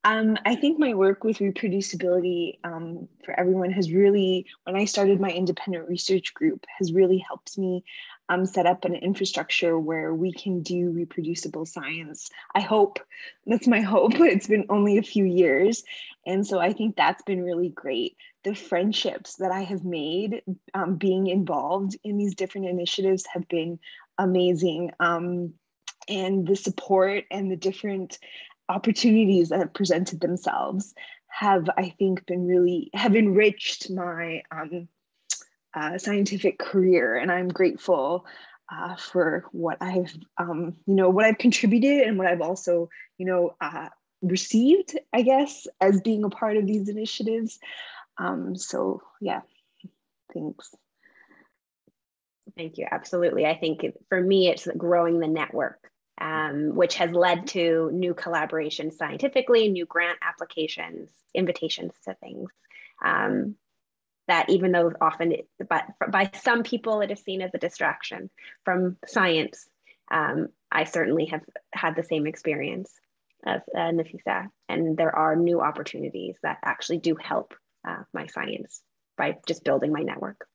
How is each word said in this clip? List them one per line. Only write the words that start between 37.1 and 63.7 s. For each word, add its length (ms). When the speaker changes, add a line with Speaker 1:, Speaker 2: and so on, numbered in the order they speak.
Speaker 1:
And 160
I'm 160
grateful, 800
uh, 240
for 560
what 300
I've, 340
um, 380
you 100
know, 140
what 160
I've 120
contributed 720
and 100
what 100
I've 140
also, 480
you 80
know, 340
uh, 300
received, 760
I 80
guess, 460
as 220
being 220
a 60
part 280
of 100
these 220
initiatives. 680
Um, 380
so, 460
yeah, 220
thanks. 420
Speaker 2:
Thank 220
you. 120
Absolutely. 560
I 100
think 280
it, 160
for 120
me, 280
it's 180
growing 420
the 80
network, 600
um, 560
which 200
has 160
led 360
to 440
new 220
collaborations 800
scientifically, 760
new 160
grant 360
applications, 880
invitations 600
to 100
things. 360
Um, 520